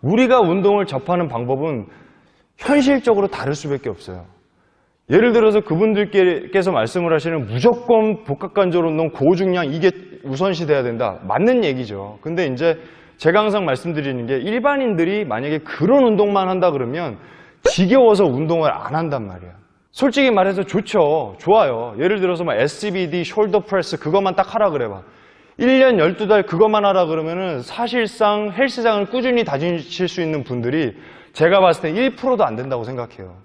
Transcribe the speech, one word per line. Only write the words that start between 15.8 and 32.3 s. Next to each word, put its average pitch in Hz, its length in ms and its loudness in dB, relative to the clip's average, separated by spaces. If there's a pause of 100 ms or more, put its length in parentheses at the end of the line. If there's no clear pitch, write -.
운동만 202 420 2
한다 185 240 2
그러면 139 460 -6 (460)
지겨워서 214 640 4
운동을 156 460 0
안 - 240 -6
한단 143 320 -4
말이야. 90 220 -16 (420)
솔직히 269 400 2
말해서 196 320 2
좋죠. 156 760 0
좋아요. 131 600 2
예를 190 220 0
들어서 180 240 -2
막 131 120 0
에스비디, 175 680 -2
숄더 208 420 0
프레스 175 340 -4
그것만 190 360 0
딱 185 200 -2
하라 214 140 2
그래봐. 113 320 -4 (560)
일 262 220 4
년 254 200 6
열두 180 280 0
달 202 160 4
그것만 208 420 2
하라 190 220 2
그러면은 160 540 -4
사실상 214 920 -2
헬스장을 226 540 0
꾸준히 247 360 -2
다니실 165 640 -4
수 175 140 -6
있는 156 220 -2
분들이 123 500 -4 (400)
제가 175 280 2
봤을 170 200 2
때 160 80 -4 (100)
일 262 160 0
프로도 247 300 0